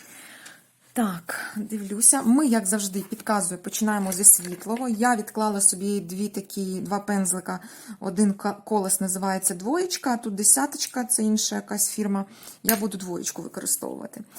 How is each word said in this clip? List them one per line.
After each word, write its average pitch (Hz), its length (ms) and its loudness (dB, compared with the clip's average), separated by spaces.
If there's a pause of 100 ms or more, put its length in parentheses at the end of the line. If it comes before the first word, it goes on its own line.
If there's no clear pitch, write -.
(920)
Так, - 640 -4
дивлюся. 214 680 2
Ми, 269 240 6
як 226 200 4
завжди, 202 340 -2
підказую, 185 600 -2
починаємо 208 520 -2
зі 185 120 0
світлого. 196 640 2
Я 233 280 4
відклала 208 440 -2
собі 196 400 2
дві 185 280 -4
такі, 196 520 -6
два 196 200 -4
пензлика. 190 600 -2 (400)
Один 196 320 2
ка-, 202 320 -4
колес 196 360 0
називається 190 540 -2
«Двоєчка», 285 580 -2
а 233 40 2
тут 226 180 -6
«Десяточка», 262 720 2
це 226 180 0
інша 214 340 2
якась 202 340 -2
фірма. 196 340 -2 (380)
Я 220 140 6
буду 202 220 -4
«Двоєчку» 180 440 -8
використовувати. - 840 -6 (140)